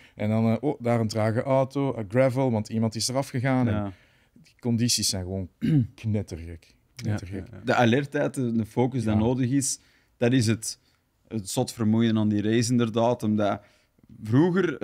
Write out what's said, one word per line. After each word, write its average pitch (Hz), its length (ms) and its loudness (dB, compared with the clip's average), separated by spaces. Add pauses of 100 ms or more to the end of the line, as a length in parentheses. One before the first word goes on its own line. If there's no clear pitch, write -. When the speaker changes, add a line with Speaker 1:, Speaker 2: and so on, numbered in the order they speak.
(160)
Speaker 1:
en 107 140 -2
dan, 113 220 2
eh, 113 80 2
oh, 143 220 -4
daar 120 180 2
een 110 80 0
trage 110 340 0
auto, 135 520 0
eh, 117 140 -6
gravel, 127 440 2
want 107 180 -2
iemand 113 260 0
is 107 120 -4
eraf 131 220 -4
gegaan. 127 360 0
Speaker 2:
Ja. 104 200 0
Speaker 1:
En 95 80 -10 (400)
die - 260 -20
condities 117 500 0
zijn 95 140 -4
gewoon 95 260 -6 (100)
<clears throat> 143 360 2
knettergek. 85 720 -6 (300)
Speaker 3:
Ja, - 80 -16
Speaker 1:
Knettergek. 98 480 -6
Speaker 3:
ja, - 60 -18
ja. 98 60 -18
Speaker 2:
De 113 120 2
alertheid, 135 580 2
de 117 320 -2
focus 123 380 -2
die 110 80 0
Speaker 1:
Ja. 107 60 4
Speaker 2:
nodig 123 320 0
is, 135 300 -2 (380)
dat 120 160 2
is 123 140 4
het, 110 320 -2 (480)
het 101 220 -8
zot - 240 -4
vermoeiende 110 460 2
aan 107 100 0
die 104 120 0
race 113 300 0
inderdaad. 120 520 0
Omdat 104 380 0 (640)
vroeger 165 600 2